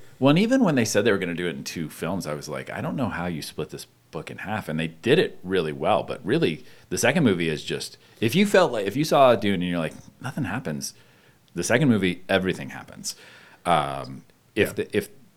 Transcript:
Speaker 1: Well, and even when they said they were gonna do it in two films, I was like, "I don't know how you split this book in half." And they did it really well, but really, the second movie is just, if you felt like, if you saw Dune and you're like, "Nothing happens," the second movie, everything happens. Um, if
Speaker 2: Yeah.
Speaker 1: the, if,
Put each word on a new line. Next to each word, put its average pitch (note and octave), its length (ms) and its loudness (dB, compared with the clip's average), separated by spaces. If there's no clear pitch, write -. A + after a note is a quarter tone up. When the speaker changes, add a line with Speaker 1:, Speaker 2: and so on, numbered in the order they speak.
Speaker 1:
Well, C3+ 100 6
and D#3 80 6
even B3 260 4
when D#3+ 120 4
they A#2 80 2
said G#2+ 200 2
they A#2 80 4
were G2 60 2
gonna F2 160 -4
do F2 140 -4
it C#2+ 80 -6
in C#2+ 80 -12
two D#2+ 240 -6
films, E2 380 -6
I D2+ 80 -6
was D2 140 -10
like, C2 220 -8
"I G2 100 -8
don't F3 160 -6
know F#3 120 -2
how E2+ 180 -6
you D#2+ 160 -6
split - 280 -10
this - 160 -14
book - 180 -12
in - 80 -14
half." G2+ 300 -8
And D#2 100 -4
they E2 100 -2
did B2+ 300 2
it - 240 0
really F2 300 0
well, D2+ 320 0
but - 200 -8
really, A2 400 0
the F#2 100 -6
second C3+ 260 4
movie F2 240 2
is D2+ 160 -4
just, - 320 -8
if A2 140 2
you G3 120 4
felt F#3 260 4
like, G#2 140 -4
if G#2 100 -4
you D3+ 80 0
saw C3+ 300 6
Dune G2+ 260 0
and F2+ 100 -2
you're F2 100 -2
like, D#2 120 -2
"Nothing C3 240 -6
happens," - 500 -6
the E2+ 100 -4
second C3 240 4
movie, F#2 400 2
everything F#2 420 0
happens. - 460 -14
Um, C#2 560 -2
if G2 140 2
Speaker 2:
Yeah. - 60 -10
Speaker 1:
the, - 220 -4
if, G2+ 120 -2